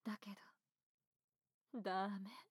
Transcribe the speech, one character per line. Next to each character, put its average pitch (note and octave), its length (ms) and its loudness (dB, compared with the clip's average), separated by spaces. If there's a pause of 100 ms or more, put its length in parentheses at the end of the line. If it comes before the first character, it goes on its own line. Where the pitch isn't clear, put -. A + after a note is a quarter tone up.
だ G#3+ 140 0
け G3+ 120 -10 (1400)
ど、 A#3+ 80 -2
ダ F#3+ 280 4 (120)
メ。 G3 100 -6 (200)